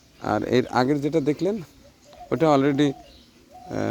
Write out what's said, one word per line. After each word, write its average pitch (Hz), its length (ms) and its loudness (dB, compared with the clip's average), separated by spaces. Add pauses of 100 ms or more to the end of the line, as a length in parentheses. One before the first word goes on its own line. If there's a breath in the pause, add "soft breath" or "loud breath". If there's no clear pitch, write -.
(220)
আর 104 220 -2
এর 123 220 2
আগের 131 340 0
যেটা 151 200 0
দেখলেন 165 420 -2 (680)
ওটা 143 260 4
already, 139 340 2
আহ, - 840 -16 (160)